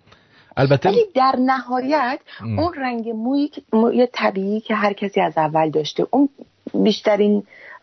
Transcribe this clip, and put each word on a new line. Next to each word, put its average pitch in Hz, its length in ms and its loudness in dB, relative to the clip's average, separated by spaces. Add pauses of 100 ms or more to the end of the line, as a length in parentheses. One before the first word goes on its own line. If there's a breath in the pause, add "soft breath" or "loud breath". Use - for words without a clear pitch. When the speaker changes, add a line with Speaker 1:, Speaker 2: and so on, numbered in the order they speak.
(600 soft breath)
Speaker 1:
البته 139 300 2
Speaker 2:
ولی 440 160 2 (100)
در 262 200 2 (100)
نهایت 254 720 -2 (220 loud breath)
Speaker 1:
ام. 110 180 -4
Speaker 2:
اون 320 140 -2
رنگ 240 360 -6
مویی 254 380 -2
که، - 140 -18 (120)
موی 233 400 4
طبیعی 202 460 -2
که 220 160 -6
هر 208 180 0
کسی 202 280 -2
از 170 160 -2
اول 156 320 2
داشته، 151 420 -2
اون 277 180 2 (540)
بیشترین، 208 600 2 (400 loud breath)